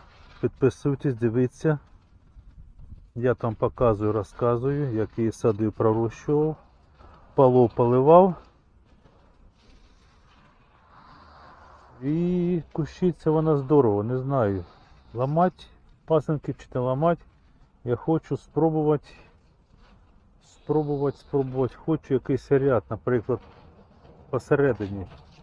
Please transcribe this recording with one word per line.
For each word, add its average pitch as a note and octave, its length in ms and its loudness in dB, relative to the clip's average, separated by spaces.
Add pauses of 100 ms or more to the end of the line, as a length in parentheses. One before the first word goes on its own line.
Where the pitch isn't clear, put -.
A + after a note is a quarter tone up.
(420)
підписуйтесь, C3 760 -2
дивіться. B2+ 640 -2 (1400)
Я A#2+ 180 0
там A2+ 220 -6
показую, G#2+ 560 0
розказую, A#2+ 840 -2
як G#2+ 240 -4
її A2+ 140 0
садив, A2 420 -2
пророщував, A#2 840 -2 (800)
полов, B2+ 400 6
поливав. D3 600 4 (3750)
І F3 580 -2 (100)
кущиться D#3+ 600 -4
вона D#3 260 0
здорово, C3 460 2
не B2 140 -4
знаю, A#2+ 460 -2 (500)
ламать D3 560 -2 (360)
пасинки D3+ 480 -2
чи - 200 -20
не C3 60 -4
ламать. C#3 400 -2 (640)
Я A#2+ 120 -2
хочу D#3 420 -4
спробувати, D#3 720 -2 (1400)
спробувати, D3 720 -4
спробувати. C3 580 -4
Хочу - 380 -4
якийсь C3 380 -2
ряд, C3+ 380 2
наприклад, A#2+ 500 -4 (880)
посередині G#2+ 800 -2 (360)